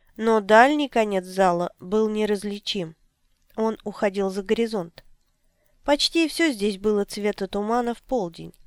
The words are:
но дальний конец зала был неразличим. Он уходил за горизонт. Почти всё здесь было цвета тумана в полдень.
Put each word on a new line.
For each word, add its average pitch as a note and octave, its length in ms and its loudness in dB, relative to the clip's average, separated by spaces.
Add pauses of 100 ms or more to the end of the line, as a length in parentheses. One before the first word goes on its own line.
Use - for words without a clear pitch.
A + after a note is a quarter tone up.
(180)
но A3 240 2
дальний B3+ 480 6
конец G3+ 360 -2
зала F#3 540 0
был G#3+ 300 -2
неразличим. G3+ 880 -4 (580)
Он A3 300 -2
уходил G3 440 -2
за F#3+ 140 -6
горизонт. G#3+ 640 -4 (800)
Почти D4 420 2
всё D#4+ 240 0
здесь G3+ 260 -2
было G3+ 280 0
цвета G3+ 420 -4
тумана A#3 460 -2
в - 80 -18
полдень. E3+ 520 -6 (140)